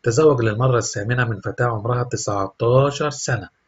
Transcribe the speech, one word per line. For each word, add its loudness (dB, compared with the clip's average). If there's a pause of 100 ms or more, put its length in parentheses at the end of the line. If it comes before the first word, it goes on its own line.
تزوج 4
للمرة 2
الثامنة -2
من -4
فتاة -4
عمرها -2
تسعتاشر 0
سنة، -6 (200)